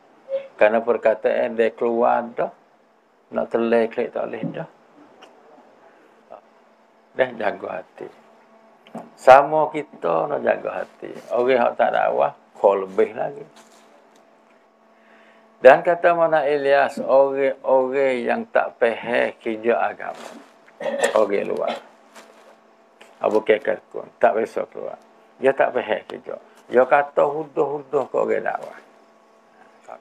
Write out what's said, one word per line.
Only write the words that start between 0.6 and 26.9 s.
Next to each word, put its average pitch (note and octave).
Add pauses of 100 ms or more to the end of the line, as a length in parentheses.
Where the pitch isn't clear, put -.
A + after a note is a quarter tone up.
perkataan A#2
dia A2+
keluar A#2+
dah, - (840)
nak A2+
terleklik A#2
tak A2
boleh A#2
dah. - (2500)
Dah C3
jaga G2
hati. - (1040)
Sama D3+
kita D#3+
nak C3+
jaga G#2+
hati. - (160)
Orang B2
yang A#2+
tak A#2+
dakwah, A#2 (240)
kau G2
lebih G2+
lagi. C#3+ (2250)
Dan D3+
kata E3+
mana D#3
Ilyas, C#3
orang-orang C3
yang A#2
tak -
faham A#2
kerja A2+
agama. F#2+ (840)
Orang G2+
luar. - (1500)
Abu G#2+
Bakar G#2 (140)
pun - (100)
tak A2+
besok G#2
keluar. - (400)
Dia C3
tak -
faham G#2
kerja. - (320)
Dia A#2+
kata C#3+